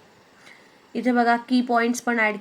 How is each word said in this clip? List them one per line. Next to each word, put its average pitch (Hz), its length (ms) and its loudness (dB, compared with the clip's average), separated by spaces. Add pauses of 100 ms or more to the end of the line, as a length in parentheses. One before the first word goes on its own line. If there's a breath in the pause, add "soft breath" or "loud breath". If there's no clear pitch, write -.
(960 soft breath)
इथे 233 180 -2
बघा, 233 240 2
की 247 240 0
पॉइंट्स 240 400 0
पण 233 180 -2
ॲड 214 220 0